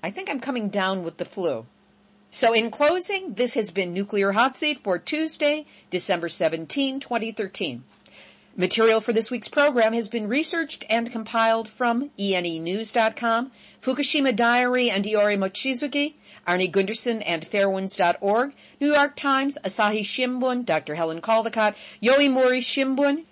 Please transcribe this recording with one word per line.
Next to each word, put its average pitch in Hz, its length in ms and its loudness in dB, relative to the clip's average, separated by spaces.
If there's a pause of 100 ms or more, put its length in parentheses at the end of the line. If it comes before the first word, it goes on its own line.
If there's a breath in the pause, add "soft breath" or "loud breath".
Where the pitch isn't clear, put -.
I 185 60 -4
think 370 180 -10
I'm 285 100 -4
coming 233 300 -4
down 190 340 -2
with 165 140 -8
the - 80 -6
flu. 139 400 -4 (640)
So 226 240 2
in 226 160 2
closing, 349 640 0
this 247 220 -2
has 214 160 -2
been 180 200 -4
Nuclear 196 420 0
Hot 247 220 2
Seat 302 280 -4
for 180 160 0
Tuesday, 302 680 -2 (240 soft breath)
December 175 400 -2
seventeen, 175 720 -2
twenty 226 320 -4
thirteen. 165 520 -6 (720 loud breath)
Material 220 460 2
for 226 120 -2
this 220 180 0
week's 240 160 -8
program 247 460 2
has 233 140 -2
been 214 200 -4
researched 311 640 -4
and 233 200 0
compiled 226 560 0
from 240 520 -2
E 196 160 0
N 175 100 -2
E 165 140 -4
news 190 340 -6
dot 220 220 2
com, 233 360 -2 (300 loud breath)
Fukushima 269 540 0
Diary 247 560 2
and 196 140 -2
Iori 208 340 2
Mochizuki, 269 760 -2 (340 loud breath)
Arnie 180 240 2
Gunderson 208 520 -2
and 165 260 -4
Fairwinds 190 480 0
dot 175 240 4
org, 233 320 2 (260 loud breath)
New 294 140 2
York 285 220 4
Times, 269 500 0
Asahi 214 360 0
Shimbun, 247 680 -2
Doctor 156 260 0
Helen 165 260 -2
Caldicott, 220 540 2 (260 loud breath)
Yomiuri 254 600 4
Shimbun 277 720 0